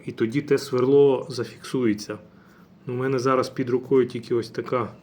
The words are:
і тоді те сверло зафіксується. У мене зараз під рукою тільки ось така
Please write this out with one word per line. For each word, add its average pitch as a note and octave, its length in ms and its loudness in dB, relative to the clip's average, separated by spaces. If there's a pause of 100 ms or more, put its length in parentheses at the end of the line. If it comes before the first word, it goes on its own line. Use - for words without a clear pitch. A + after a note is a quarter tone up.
і A2+ 80 -12
тоді A#2+ 300 -2
те C#3+ 160 2
сверло C3 680 4
зафіксується. A2 880 -4 (680)
У B2+ 60 -8
мене C3 260 -2
зараз B2+ 320 2
під A#2+ 200 -4
рукою B2+ 360 2
тільки B2 280 -6
ось A2+ 160 -2
така A#2 420 -4 (100)